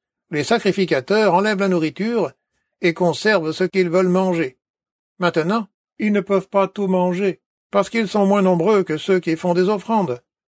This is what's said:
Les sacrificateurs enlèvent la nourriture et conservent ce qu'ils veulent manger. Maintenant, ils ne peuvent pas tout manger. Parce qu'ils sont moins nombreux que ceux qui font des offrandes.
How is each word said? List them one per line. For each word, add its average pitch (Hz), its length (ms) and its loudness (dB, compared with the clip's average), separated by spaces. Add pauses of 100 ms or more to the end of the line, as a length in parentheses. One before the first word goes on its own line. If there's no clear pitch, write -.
(320)
Les 147 120 -2
sacrificateurs 196 880 0
enlèvent 202 260 2
la 196 80 0
nourriture 180 640 -2 (500)
et 170 120 0
conservent 170 580 0
ce 180 120 -2
qu'ils 185 260 0
veulent 185 180 2
manger. 180 500 0 (600)
Maintenant, 180 500 -2 (300)
ils 208 140 -2
ne 202 100 0
peuvent 190 280 -2
pas 196 180 2
tout 196 200 -6
manger. 180 540 -2 (300)
Parce 196 180 0
qu'ils 226 180 -2
sont 202 180 2
moins 202 160 2
nombreux 185 420 2
que 156 140 -4
ceux 185 220 0
qui 160 160 -2
font 175 180 -2
des 180 160 0
offrandes. 202 520 -2 (320)